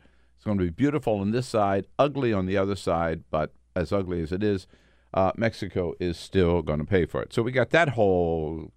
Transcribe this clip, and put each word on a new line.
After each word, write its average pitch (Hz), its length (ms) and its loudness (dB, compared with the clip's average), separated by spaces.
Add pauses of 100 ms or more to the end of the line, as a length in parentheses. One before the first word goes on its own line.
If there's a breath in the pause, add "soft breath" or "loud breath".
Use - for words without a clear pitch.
(380 soft breath)
It's - 80 -20
gonna 101 180 0
be 87 60 0
beautiful 117 500 0
on 98 120 -2
this 127 160 -2
side, 101 380 0 (140)
ugly 139 340 2
on 92 140 0
the 98 100 0
other 98 180 0
side, 82 540 -2
but 78 240 -2 (220)
as 87 160 -2
ugly 90 300 -2
as 78 100 -6
it 92 100 -4
is, 104 240 0 (480 soft breath)
uh, 92 220 2
Mexico 98 640 -4
is 87 180 -2
still 87 440 2
gonna 76 240 -2
pay 90 200 2
for 65 160 -4
it. - 120 -10
So 117 80 2
we 117 100 -2
got 127 200 0
that 160 180 4
whole 82 880 0